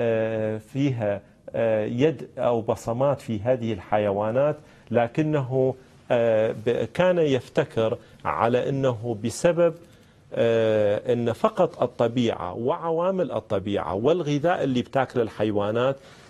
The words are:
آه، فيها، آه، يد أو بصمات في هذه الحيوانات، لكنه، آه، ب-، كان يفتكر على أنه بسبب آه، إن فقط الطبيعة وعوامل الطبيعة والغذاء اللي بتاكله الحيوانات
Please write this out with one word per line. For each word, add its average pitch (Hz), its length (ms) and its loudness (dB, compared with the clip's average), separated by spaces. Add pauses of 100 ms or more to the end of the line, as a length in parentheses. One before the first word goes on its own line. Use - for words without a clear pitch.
آه، 110 580 0
فيها، 117 600 -2 (300)
آه، 110 340 0
يد 120 440 0 (100)
أو 123 220 0
بصمات 120 600 -2
في 110 200 -6
هذه 113 320 0
الحيوانات، 107 840 0 (340)
لكنه، 131 840 0 (360)
آه، 113 440 2 (120)
ب-، 117 280 0
كان 180 240 2
يفتكر 127 800 0 (260)
على 113 440 2
أنه 120 560 -2
بسبب 170 500 2 (600)
آه، 110 800 2
إن 117 200 0
فقط - 500 0
الطبيعة 117 720 0
وعوامل 165 800 -2
الطبيعة 98 640 -2
والغذاء 147 680 0
اللي 127 180 0
بتاكله 127 400 0
الحيوانات 110 760 -2 (340)